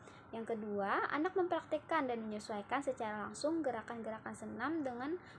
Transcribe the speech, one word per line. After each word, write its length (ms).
Yang 200
kedua, 520
anak 240
mempraktikkan 800
dan 160
menyesuaikan 560
secara 400
langsung 400
gerakan-gerakan 720
senam 480
dengan 320